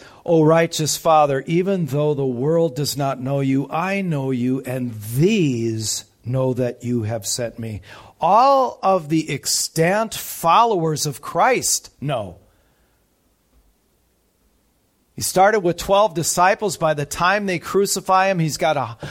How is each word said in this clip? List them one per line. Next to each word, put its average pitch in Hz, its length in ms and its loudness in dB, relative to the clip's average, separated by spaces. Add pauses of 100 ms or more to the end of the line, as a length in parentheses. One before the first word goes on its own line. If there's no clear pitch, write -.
(240)
"O 165 200 4
righteous 160 520 2
Father, 147 520 4
even 180 380 0
though 147 280 0
the 135 100 -2
world 151 520 0
does 127 200 -4
not 139 240 -2
know 139 200 -2
you, 135 280 0
I 190 340 -2
know 139 280 -2
you, 127 320 -2
and 123 320 -6
these 117 1080 0 (200)
know 131 300 -2
that 123 300 -4
you 120 180 -2
have 110 240 -6
sent 117 320 -6
me." 110 240 -10 (400)
All 247 600 4
of 185 260 0
the 160 240 0
extant 185 800 -2
followers 170 920 0
of 143 160 -8
Christ - 680 0 (120)
know. 135 340 -6 (2750)
He 120 60 -8
started 202 380 4
with 175 180 0
twelve 196 340 2
disciples. 180 640 0
By 156 160 0
the 147 140 -4
time 196 400 0
they 180 120 -2
crucify 190 680 0
him, 190 100 0
he's 156 200 -2
got 156 180 0
a, 117 220 -6 (120)